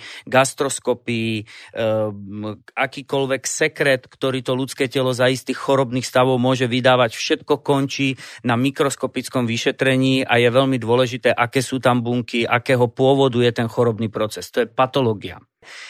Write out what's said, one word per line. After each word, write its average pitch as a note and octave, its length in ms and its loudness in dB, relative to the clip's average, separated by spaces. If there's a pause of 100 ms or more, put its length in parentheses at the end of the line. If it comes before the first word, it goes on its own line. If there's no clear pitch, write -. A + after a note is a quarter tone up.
(280)
gastroskopii, A#2+ 1200 -2 (240)
ehm, G#2+ 880 -4 (160)
akýkoľvek C3+ 720 -4
sekret, D3 560 0
ktorý C3 400 -6
to C3+ 80 -2
ľudské C3 400 -2
telo B2+ 240 0
za B2+ 160 2
istých B2+ 240 -4
chorobných C3 480 0
stavov C3 320 2
môže B2+ 320 0
vydávať, B2+ 480 2
všetko - 480 -2
končí C#3 560 0 (240)
na A#2+ 160 0
mikroskopickom C3 880 -2
vyšetrení C3 800 0
a A#2+ 80 2
je A#2+ 160 4
veľmi C3+ 240 4
dôležité, A#2 560 0
aké A#2+ 320 0
sú C3 160 -4
tam B2 240 2
bunky, A#2+ 400 -2
akého B2 400 2
pôvodu C3 560 2
je A#2+ 120 4 (120)
ten A2+ 40 -4
chorobný A2+ 440 0
proces. G#2+ 400 -6
To B2+ 80 0
je A2+ 80 0
patológia. A2+ 720 -2 (500)